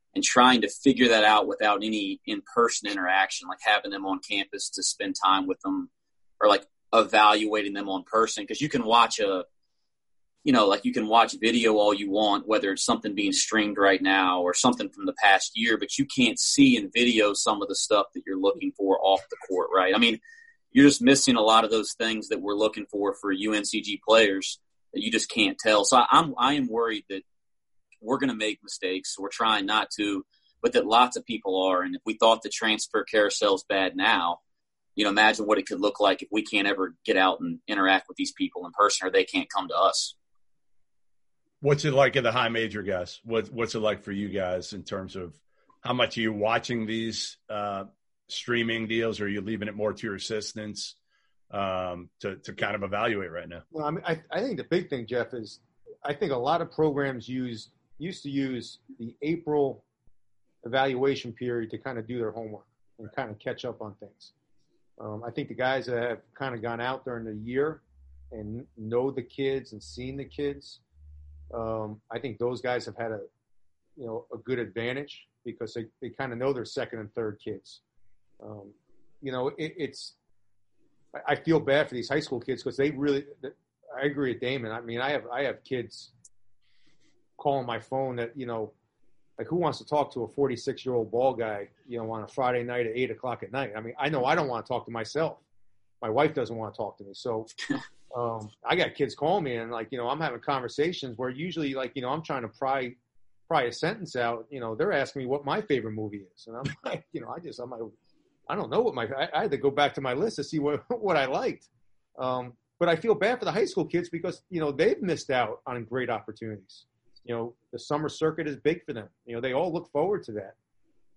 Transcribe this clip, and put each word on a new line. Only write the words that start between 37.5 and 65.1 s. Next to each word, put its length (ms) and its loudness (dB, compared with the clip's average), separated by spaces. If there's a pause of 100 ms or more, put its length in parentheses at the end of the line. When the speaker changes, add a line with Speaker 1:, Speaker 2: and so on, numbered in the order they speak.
Speaker 1:
interact 420 4
with 80 -16
these 160 -4
people 340 -6
in 60 -14
person 360 2
or 20 -6
they 140 4
can't 260 -2
come 180 -2
to 80 -2
us. 380 2 (1500)
Speaker 2:
What's 240 2
it 80 0
like 220 6
at 80 2
the 80 2
high 200 2
major 320 -2
guys? 420 -4
What, 280 -2
what's 220 -4
it 60 -2
like 240 0
for 80 -8
you 160 -4
guys 460 -4
in 100 -12
terms 320 -10
of 180 -12 (460)
how 120 -4
much 260 0
are 20 0
you 120 0
watching 540 -2
these, 500 -6 (120)
uh, 360 -6 (460)
streaming 560 -2
deals, 340 -2
or 40 -4
are 40 -2
you 120 -4
leaving 280 -6
it 60 -10
more 180 -2
to 140 -10
your 80 -6
assistants, 800 -8 (540)
um, 600 -4 (100)
to, 160 -6
to 160 -16
kind 240 -4
of 60 -6
evaluate 500 -2
right 160 -10
now? 140 -16 (100)
Speaker 3:
Well, 140 -6
I 40 -2
mean, 160 -4
I, 140 -2 (100)
I 120 -4
think 160 -4
the 60 -8
big 260 -2
thing, 160 -6
Jeff, 260 -4
is 280 -12 (440)
I 80 -2
think 180 -2
a 60 0
lot 240 2
of 100 -6
programs 580 0
use, 420 -6 (260)
used 280 -10
to 60 -10
use 500 -4 (180)
the 240 -12
April 600 -2 (840)
evaluation 680 0
period 380 -4
to 80 -10
kind 200 -8
of 80 -8
do 120 -6
their 120 -4
homework 360 -12 (320)
and 180 -14
kind 140 -4
of 80 -14
catch 260 -8
up 160 -8
on 140 -12
things. 380 -20 (680)
Um, 260 -10